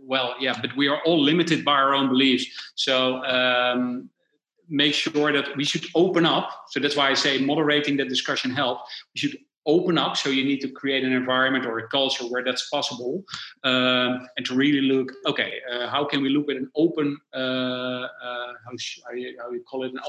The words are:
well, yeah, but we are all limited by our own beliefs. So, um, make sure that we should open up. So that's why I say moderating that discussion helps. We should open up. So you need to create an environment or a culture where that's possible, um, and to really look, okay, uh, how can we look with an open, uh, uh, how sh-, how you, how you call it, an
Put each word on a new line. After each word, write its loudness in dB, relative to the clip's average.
well, -2
yeah, 0
but -6
we 4
are 2
all 6
limited 4
by 4
our 4
own 2
beliefs. 4
So, 0
um, 0
make 2
sure 2
that -2
we -2
should -2
open 4
up. 2
So -4
that's 0
why 4
I 2
say 2
moderating 2
that 0
discussion -2
helps. -2
We -8
should -2
open 4
up. 0
So -2
you 2
need 0
to -4
create -2
an 2
environment 2
or -4
a -10
culture 0
where -4
that's -4
possible, -4
um, 0
and -8
to -4
really 4
look, 2
okay, -2
uh, -4
how -2
can -2
we 0
look 2
with -2
an -6
open, 0
uh, -8
uh, -6
how -12
sh-, -12
how -12
you, -10
how -10
you -8
call -6
it, -8
an -10